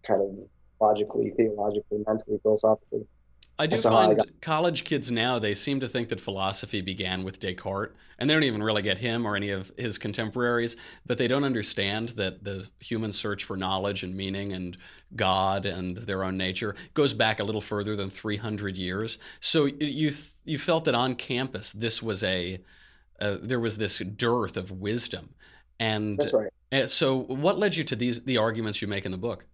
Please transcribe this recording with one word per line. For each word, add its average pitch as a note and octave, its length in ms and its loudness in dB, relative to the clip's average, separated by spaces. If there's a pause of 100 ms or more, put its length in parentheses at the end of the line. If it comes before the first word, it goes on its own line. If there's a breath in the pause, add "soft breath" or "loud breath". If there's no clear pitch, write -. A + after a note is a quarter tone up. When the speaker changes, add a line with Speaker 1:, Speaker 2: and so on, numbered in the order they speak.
Speaker 1:
kind G2+ 180 2
of G2 80 0 (500)
logically, G#2+ 560 4
theologically, G#2 720 0
mentally, G#2+ 340 0
philosophically. G#2+ 640 2 (540)
Speaker 2:
I D3+ 60 4
do D#3+ 60 2
Speaker 1:
That's A3 140 4
how A2 100 6
I A2 100 8
Speaker 2:
find G#2+ 140 8
Speaker 1:
got A2 80 2 (120)
Speaker 2:
college E3 440 2
kids B2 280 0
now, A#2+ 280 2
they G#2 160 2
seem C#3 240 0
to B2+ 80 -4
think A#2 220 -2
that - 100 -2
philosophy G2 600 -2
began F#2 440 -2
with F#2+ 160 -6
Descartes, G2 560 -4 (240 soft breath)
and C3+ 100 2
they D#3 60 6
don't D#3 80 4
even A2 180 0
really G#2+ 220 2
get F#2+ 160 0
him A#2 260 -2
or G#2 100 0
any G2+ 140 -2
of F#2+ 260 -4
his A2 220 -4
contemporaries, A#2 800 -2 (300 loud breath)
but B2 100 0
they B2 100 2
don't C3+ 160 2
understand A2 680 0
that G2+ 340 -4
the G2 260 -8 (100)
human A2 320 -4
search G2+ 320 -2
for G2 140 -6
knowledge F#2+ 460 0
and F#2 100 -6
meaning G2 400 -4
and F2+ 240 -6 (380 loud breath)
God F#2+ 500 2
and F#2 320 -4
their F#2+ 260 -4
own F#2 140 -2
nature F#2+ 380 -2 (180 loud breath)
goes C#3 220 2
back A2 240 2
a G#2+ 40 0
little G#2 160 -2
further G#2 360 -2
than G2 160 -4
three G#2 260 -4
hundred G2+ 400 -4
years. F#2+ 400 -4 (220 loud breath)
So - 240 4
y-, C#3 160 0
you D3+ 320 0
th-, - 220 -10 (120)
you D#3 140 -2
felt E3 260 0
that D3 80 4
on B2+ 220 2
campus, B2 560 -4
this A2 320 0
was G#2 200 -2
a, F#2 360 0 (600 soft breath)
uh, G2+ 220 0
there A#2+ 180 0
was G#2+ 200 0
this G#2 180 0
dearth G#2+ 580 0
of F#2 140 -6
wisdom. G2 640 -4 (460 soft breath)
And G#2+ 400 0
Speaker 1:
That's D3 120 2
right. A2 200 2 (200)
Speaker 2:
uh, C3+ 140 4
so C3+ 380 4
what D3 340 0
led F#3+ 180 2
you D#3+ 100 -2
to C3 100 -4
these, A#2+ 280 0
the B2+ 140 2
arguments A2 460 0
you G2+ 40 -4
make G2 200 -4
in F#2+ 40 -4
the F#2 60 -6
book? G#2 360 -6